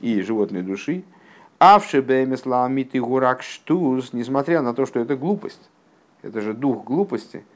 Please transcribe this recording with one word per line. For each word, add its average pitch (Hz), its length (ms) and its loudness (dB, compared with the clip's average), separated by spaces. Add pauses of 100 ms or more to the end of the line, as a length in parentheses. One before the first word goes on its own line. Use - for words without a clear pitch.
и 107 220 0
животной 101 400 -2
души, 98 400 -6 (560)
авше 185 420 6
бемес 131 460 0
ламит 131 480 -2
и 131 60 0
гурак 127 420 0
штус, 131 680 -2
несмотря 139 500 0
на 120 120 -2
то, 135 120 0
что 123 140 -4
это 120 160 -2
глупость, - 520 -6 (540)
это 110 180 -8
же 107 140 -4
дух 120 300 -2
глупости, 139 600 -4 (120)